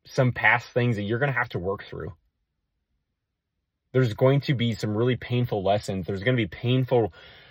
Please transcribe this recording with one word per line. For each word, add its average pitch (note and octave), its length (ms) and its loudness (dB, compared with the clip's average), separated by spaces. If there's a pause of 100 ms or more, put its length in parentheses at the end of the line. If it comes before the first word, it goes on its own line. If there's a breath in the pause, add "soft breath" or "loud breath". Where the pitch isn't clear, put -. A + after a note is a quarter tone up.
some C3 280 2
past A2+ 360 2
things A#2+ 280 0
that G2+ 60 -4
you're A2+ 160 -2
gonna C#3 120 0
have B2 180 -2
to G#2 100 -6
work G2 260 -4
through. - 280 -12 (1800)
There's B2+ 220 2
going C3+ 280 4
to D#3 120 0
be A#2 220 0
some G#2+ 200 -4
really A#2+ 200 0
painful A#2+ 480 -2
lessons. F#2+ 420 0
There's G2 160 -4
gonna B2+ 160 2
be A2 100 0
painful B2 640 0 (400 soft breath)